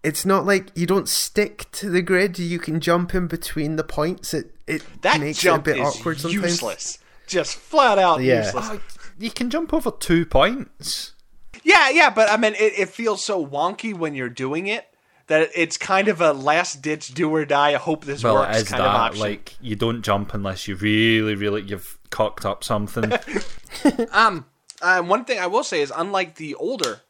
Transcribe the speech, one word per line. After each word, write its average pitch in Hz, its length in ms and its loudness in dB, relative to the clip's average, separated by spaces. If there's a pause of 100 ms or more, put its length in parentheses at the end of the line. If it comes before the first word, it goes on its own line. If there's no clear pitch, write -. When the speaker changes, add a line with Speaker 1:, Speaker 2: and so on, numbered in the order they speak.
Speaker 1:
it's - 220 -2
not 190 200 2
like 190 300 2
you 170 100 0
don't 190 240 0
stick - 640 -2
to 202 160 -8
the 180 120 2
grid, 180 380 0
you 170 200 -4
can 160 200 -2
jump 170 360 0
in 180 120 0
between 160 480 -4
the 156 80 -2
points. 156 500 -4
It, - 180 -6 (160)
it 156 160 -4 (180)
Speaker 2:
That 220 180 2
Speaker 1:
makes 147 200 -4
Speaker 2:
jump 160 280 4
Speaker 1:
it 156 40 2
a - 40 2
bit 135 60 -2
Speaker 2:
is 139 140 2
Speaker 1:
awkward 160 240 -6
sometimes. 170 240 -2
Speaker 2:
useless. 170 560 -4 (280)
Just - 280 -2
flat 254 420 4
out 170 240 4
Speaker 1:
Yeah. 127 240 4
Speaker 2:
useless. 107 240 -4
Speaker 3:
Oh, - 120 -6 (360)
you 220 140 -6
can 247 180 -4
jump 320 240 -2
over 302 180 0
two 170 340 2
points. - 880 0 (500)
Speaker 2:
Yeah, 320 260 6
yeah, 302 200 6
but 214 200 4
I 214 80 4
mean, 220 160 2
it, 202 260 2
it 190 100 0
feels 220 340 -4
so 190 220 -2
wonky 170 480 -4
when 165 220 -4
you're 127 140 -4
doing 135 380 -4
it 220 180 -6 (420)
that 156 260 4
it's 160 240 0
kind 196 300 2
of 175 140 0
a 156 120 6
last-ditch 151 800 0
do-or-die, 147 600 2
hope 156 320 -2
this 139 180 -6
Speaker 3:
Well, 113 120 4
Speaker 2:
works 110 220 2
Speaker 3:
it 113 40 2
is 98 80 -4
Speaker 2:
kind 107 120 -2
of 95 100 2
Speaker 3:
that, 107 80 4
Speaker 2:
option. 113 220 0
Speaker 3:
like, 104 400 -6
you 113 140 -6
don't 117 260 -2
jump 104 320 0
unless 98 340 -6
you 98 80 -6
really, 107 600 2
really, 101 260 -2
you've 98 380 -10 (120)
cocked - 340 -2
up 98 180 -4
something. 110 540 -2
Speaker 2:
<laughs> - 40 -2 (880)
Um, 196 340 2 (360)
uh, 180 220 4
one 208 220 0
thing 247 120 -2
I 180 80 -2
will 208 180 0
say 175 180 -2
is, 139 140 -2
unlike 180 400 -4
the 151 200 -10
older 170 540 -4